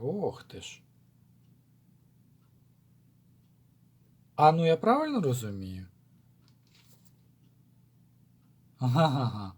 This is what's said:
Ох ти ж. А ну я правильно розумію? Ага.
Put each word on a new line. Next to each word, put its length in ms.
Ох 420
ти 160
ж. 220
А 160
ну 140
я 100
правильно 440
розумію? 680
Ага. 800